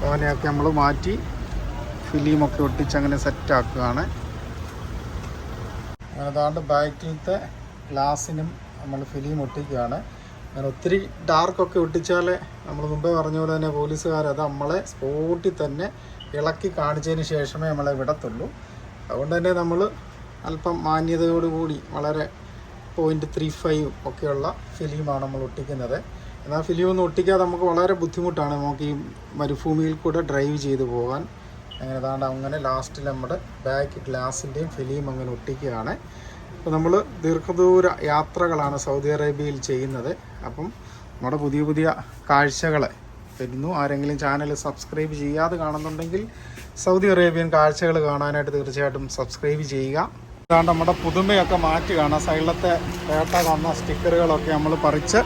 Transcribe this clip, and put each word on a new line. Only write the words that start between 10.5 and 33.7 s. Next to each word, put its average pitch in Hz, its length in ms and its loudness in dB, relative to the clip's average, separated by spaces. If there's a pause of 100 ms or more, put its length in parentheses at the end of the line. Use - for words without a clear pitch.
ഒത്തിരി 180 260 2 (300)
ഡാർക്കൊക്കെ 175 560 4
ഒട്ടിച്ചാലേ, 175 520 2 (300)
നമ്മൾ 147 260 -6
മുമ്പേ 151 260 0
പറഞ്ഞ 160 240 0
പോലെ 160 140 0
തന്നെ, 156 220 0
പോലീസുകാർ 151 540 0
അത് 147 160 -2
നമ്മളെ 143 300 -2 (140)
സ്പോട്ടിൽ 165 720 -2
തന്നെ 147 240 -4 (520)
ഇളക്കി 160 300 0 (100)
കാണിച്ചതിന് 156 540 0
ശേഷമേ 151 400 -2
നമ്മളെ 143 280 0
വിടത്തുള്ളൂ. 131 460 -4 (640)
അതുകൊണ്ട് 143 280 -2
തന്നെ 175 240 4
നമ്മൾ 170 200 2 (680)
അല്പം 160 280 -2 (120)
മാന്യതയോടുകൂടി 165 880 2 (180)
വളരെ 151 300 -2 (680)
പോയിന്റ് 156 380 2
ത്രീ 156 140 0 (140)
ഫൈവ് 151 260 2 (220)
ഒക്കെയുള്ള 143 380 -2 (280)
ഫിലിമാണ് 147 500 -4
നമ്മൾ 135 220 -6
ഒട്ടിക്കുന്നത്. 131 500 -4 (460)
എന്നാൽ 151 240 -2
ഫിലിം 175 220 2
ഒന്നും 185 160 4
ഒട്ടിക്കാതെ 185 380 4
നമുക്ക് 180 260 2
വളരെ 180 300 4
ബുദ്ധിമുട്ടാണ് 160 600 0
നമുക്ക് 143 260 -2
ഈ 147 60 -2 (460)
മരുഭൂമിയിൽ 156 640 0
കൂടെ 170 180 2 (100)
ഡ്രൈവ് 139 340 2
ചെയ്ത് 135 180 2 (120)
പോകാൻ. 127 280 0 (580)
അങ്ങനെ 131 240 -6
ദാണ്ട് 135 260 -2
അങ്ങനെ 135 260 -4 (100)
ലാസ്റ്റിൽ 131 440 -2
നമ്മുടെ 131 260 -4 (300)
ബാക്ക് 139 400 -2